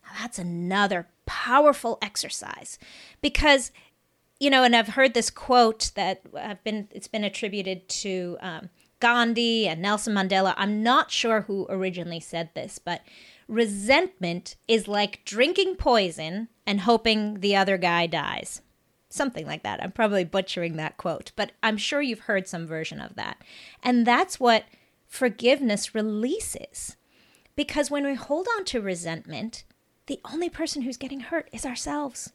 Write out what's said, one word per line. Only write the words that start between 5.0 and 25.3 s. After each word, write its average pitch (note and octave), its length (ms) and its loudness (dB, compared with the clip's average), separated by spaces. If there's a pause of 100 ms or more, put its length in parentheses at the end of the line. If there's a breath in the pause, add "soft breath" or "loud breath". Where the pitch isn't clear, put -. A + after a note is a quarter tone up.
this A#3 160 2
quote A#3 680 4
that F#3+ 260 -2 (140)
have G#3 280 -10
been, G#3 280 -4
it's - 160 -14
been G#3+ 160 -4
attributed G3 640 -4
to, F3+ 520 -4
um, F3 280 -10 (300 soft breath)
Gandhi A#3 680 4
and E3 160 -4
Nelson G#3 320 0
Mandela. F#3+ 420 2
I'm G#3 240 -2
not B3 300 2
sure A3 300 0
who G3 280 -4
originally F3 500 -4
said E3 360 -8
this, - 240 -10
but - 220 -6 (460 loud breath)
resentment G#3+ 1080 0 (120)
is A3 200 2
like G#3 360 -2
drinking F4+ 520 2
poison G3 720 0 (180)
and G3+ 160 0
hoping G#3+ 600 2
the G3+ 140 2
other G3 220 4
guy E3+ 300 2
dies. - 540 -6 (480)
Something A#3+ 360 -4
like D#3 180 -10
that. G#2 180 -6
I'm F#3 120 -8
probably G3+ 320 2
butchering F3 500 -4
that D#3 220 -8
quote, - 380 -6
but G3+ 180 -4 (100)
I'm A3 140 0
sure C#4+ 240 -2
you've A#3+ 200 -4
heard F#3+ 260 -2
some E3 200 -8
version D#3+ 320 -8
of - 160 -14
that. - 260 -10 (400 loud breath)
And A#3+ 240 4
that's C4+ 340 2
what A#3 260 4 (420 soft breath)
forgiveness A#3+ 880 0